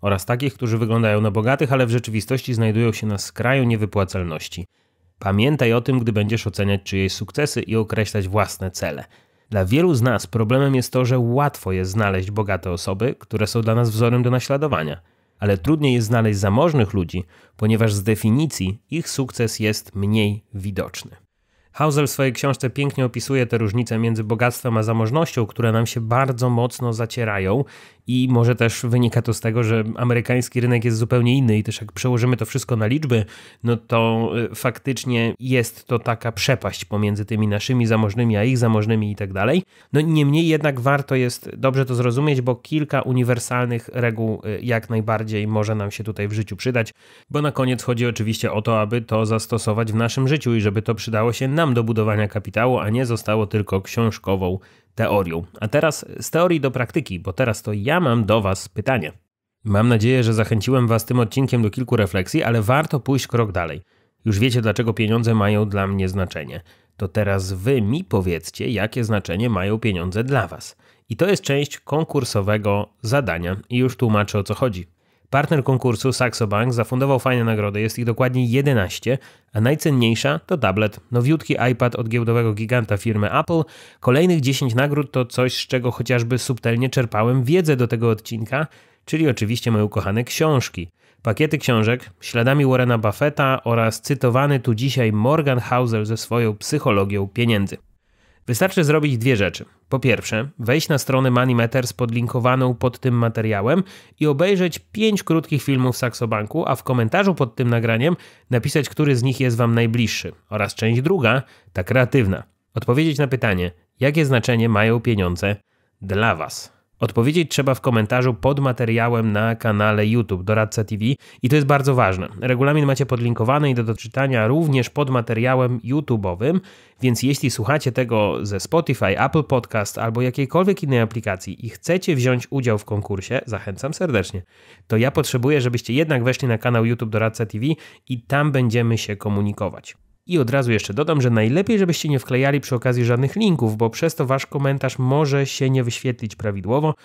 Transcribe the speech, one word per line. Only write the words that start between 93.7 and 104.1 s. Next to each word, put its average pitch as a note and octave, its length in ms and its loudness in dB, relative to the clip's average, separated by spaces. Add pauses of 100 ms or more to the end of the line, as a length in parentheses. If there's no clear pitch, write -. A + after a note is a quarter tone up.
cytowany C3+ 580 2
tu A2+ 160 0
dzisiaj B2 360 0
Morgan C3 480 2
Housel A#2+ 460 0
ze A2 120 -4
swoją A2+ 380 -2
psychologią G2+ 720 0
pieniędzy. G#2+ 500 0 (680)
Wystarczy F#3 360 2
zrobić D3 340 2
dwie A#2+ 180 2
rzeczy. F#2+ 300 -2 (240)
Po - 100 0
pierwsze, A#2 500 0 (100)
wejść C3 300 0
na D3+ 80 2
stronę C3 340 2
Money B2 240 4
Matters A#2+ 380 0
podlinkowaną B2 800 0
pod B2 260 -2
tym B2 160 0
materiałem A2+ 680 0 (360)